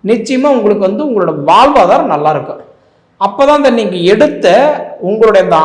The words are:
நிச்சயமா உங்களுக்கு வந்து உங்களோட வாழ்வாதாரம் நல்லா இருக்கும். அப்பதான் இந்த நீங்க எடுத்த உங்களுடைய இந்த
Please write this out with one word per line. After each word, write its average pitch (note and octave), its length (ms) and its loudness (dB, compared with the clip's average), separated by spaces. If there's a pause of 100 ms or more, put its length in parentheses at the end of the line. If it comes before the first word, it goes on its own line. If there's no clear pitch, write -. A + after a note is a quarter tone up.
(100)
நிச்சயமா C4 460 -2
உங்களுக்கு G3+ 300 0
வந்து G#3+ 200 -4
உங்களோட F#3+ 260 -2 (160)
வாழ்வாதாரம் G#3+ 640 2
நல்லா D3+ 220 -2
இருக்கும். - 260 -8 (680)
அப்பதான் C#4+ 340 0
இந்த C4+ 180 0
நீங்க F#3 180 -4 (160)
எடுத்த A#3+ 340 0 (640)
உங்களுடைய G#3+ 380 2
இந்த E3 180 0